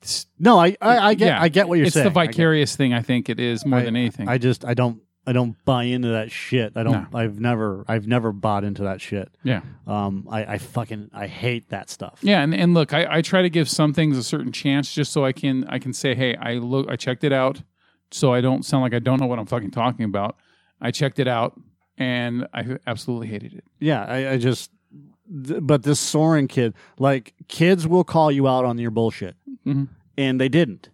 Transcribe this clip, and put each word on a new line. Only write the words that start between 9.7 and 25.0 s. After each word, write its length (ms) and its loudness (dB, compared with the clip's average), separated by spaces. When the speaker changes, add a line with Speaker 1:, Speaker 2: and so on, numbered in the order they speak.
Speaker 2:
Um, 460 -4
I, 220 -6
I 40 -6
fucking, 560 -10
I 140 -10
hate 420 -6
that 200 -10
stuff. 320 -14
Speaker 1:
Yeah, 220 2
and, 120 0
and 180 4
look, 200 2
I, 240 0
I 40 2
try 200 2
to 80 2
give 200 0
some 240 2
things 240 2
a 60 -4
certain 300 -4
chance 400 -2
just 180 -4
so 140 0
I 80 0
can, 340 -2
I 120 -6
can 120 -8
say, 240 -2
"Hey, 200 0
I 180 -6
look, 360 -2
I 60 -4
checked 300 -4
it 80 2
out," 280 0
so 220 2
I 60 4
don't 240 0
sound 200 0
like 100 0
I 60 0
don't 200 0
know 60 -2
what 140 -4
I'm 80 -8
fucking 240 -4
talking 340 -2
about. 320 -4
I 120 -4
checked 280 -2
it 80 2
out, 320 -2
and 560 -4
I 240 -8
absolutely 400 -6
hated 260 -12
it. 120 -20
Speaker 2:
Yeah, 260 0
I, 280 -4
I 40 2
just, 340 -2